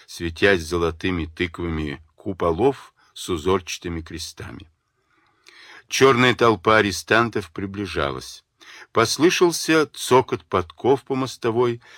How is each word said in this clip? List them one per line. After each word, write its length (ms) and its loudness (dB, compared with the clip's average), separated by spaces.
светясь 560 0
золотыми 640 -2
тыквами 760 -6
куполов 800 -2
с 160 -14
узорчатыми 720 -4
крестами. 680 -14
Черная 460 4
толпа 440 4
арестантов 720 0
приближалась. 920 -8
Послышался 960 2
цокот 600 0
подков 560 0
по 120 -6
мостовой, 680 -2